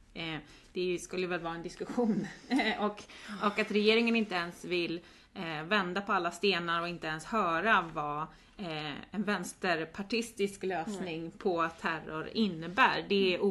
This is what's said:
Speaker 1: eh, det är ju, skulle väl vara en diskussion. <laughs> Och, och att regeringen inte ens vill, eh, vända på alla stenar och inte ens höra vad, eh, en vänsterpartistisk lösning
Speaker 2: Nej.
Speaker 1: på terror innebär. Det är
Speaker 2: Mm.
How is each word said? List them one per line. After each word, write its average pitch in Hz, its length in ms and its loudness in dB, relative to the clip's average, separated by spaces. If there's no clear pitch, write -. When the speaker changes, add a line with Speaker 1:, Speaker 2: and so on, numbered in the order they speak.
Speaker 1:
eh, 165 240 -6
det 180 80 -4
är 180 40 0
ju, 180 140 0
skulle 185 280 -4
väl 175 140 -2
vara 165 140 -4
en 170 80 -8
diskussion. 185 640 0
<laughs> 220 320 2
Och, 208 220 -2
och 202 120 2
att 214 120 0
regeringen 220 460 6
inte 214 180 0
ens 175 300 -4
vill, 170 360 -2
eh, 160 300 -6
vända 185 360 0
på 202 120 -2
alla 175 180 2
stenar 170 520 0
och 175 60 -4
inte 165 180 -6
ens 156 180 -4
höra 185 680 2
vad, 151 320 -2
eh, 156 580 -6
en 214 80 0
vänsterpartistisk 196 1400 -2
lösning 180 600 -4
Speaker 2:
Nej. 165 160 -8
Speaker 1:
på 165 300 2
terror 156 520 -4
innebär. 175 760 2
Det 190 260 6
är - 40 -2
Speaker 2:
Mm. - 120 2